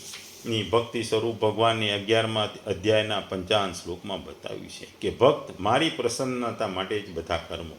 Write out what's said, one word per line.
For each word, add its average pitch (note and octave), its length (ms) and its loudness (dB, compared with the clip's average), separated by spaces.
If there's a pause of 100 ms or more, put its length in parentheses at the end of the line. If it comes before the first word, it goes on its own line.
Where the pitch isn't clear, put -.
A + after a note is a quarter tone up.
(460)
ની A2+ 160 0
ભક્તિ A2+ 400 2
સ્વરૂપ A2+ 320 0
ભગવાનની G#2+ 560 2
અગિયારમા G#2+ 580 2 (180)
અધ્યાયના G#2+ 540 2
પંચાવન F#2+ 520 0
શ્લોકમાં F2 520 -8
બતાવ્યું F#2+ 440 -12
છે - 180 -14 (140)
કે G#2 100 0
ભક્ત G#2+ 500 4
મારી C3+ 300 2
પ્રસન્નતા A#2+ 800 -2
માટે F#2+ 320 -2
જ F#2+ 140 -12
બધા E2+ 220 -2
કર્મો E2 420 -8